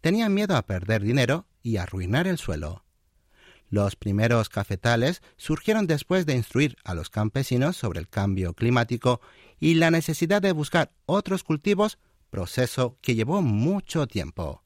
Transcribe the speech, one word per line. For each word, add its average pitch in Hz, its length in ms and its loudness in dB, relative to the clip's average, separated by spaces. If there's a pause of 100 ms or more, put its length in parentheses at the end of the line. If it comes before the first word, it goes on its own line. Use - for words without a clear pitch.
Tenían 202 320 2
miedo 202 220 2
a 117 60 2
perder 98 400 -2
dinero 127 460 0 (160)
y 113 140 -2
arruinar 95 500 -2
el 180 100 -2
suelo. 80 480 -8 (840)
Los 101 260 0
primeros 110 540 2
cafetales 117 760 -2 (140)
surgieron 208 500 -2
después 160 400 0
de 151 80 0
instruir - 480 0
a 92 100 -8
los 80 160 -8
campesinos 127 680 -2
sobre 85 220 -4
el 90 80 -10
cambio 95 460 -2
climático 120 680 0 (380)
y 156 140 4
la 165 160 4
necesidad 165 520 0
de 196 100 2
buscar 151 400 0 (160)
otros 190 360 -2
cultivos, 196 540 0 (320)
proceso 120 720 -2
que 120 140 0
llevó 139 260 0
mucho 147 640 0
tiempo. 82 600 -8